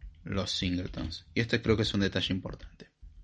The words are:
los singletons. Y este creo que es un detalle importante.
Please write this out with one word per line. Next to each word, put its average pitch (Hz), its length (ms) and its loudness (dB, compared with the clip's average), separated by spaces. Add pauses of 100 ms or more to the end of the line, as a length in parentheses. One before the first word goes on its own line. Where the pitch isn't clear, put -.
(240)
los 98 280 -2
singletons. 90 840 -2
Y 113 80 2
este 113 200 2
creo 110 140 6
que 107 80 2
es - 100 0
un 101 80 4
detalle 95 320 2
importante. - 580 -8 (320)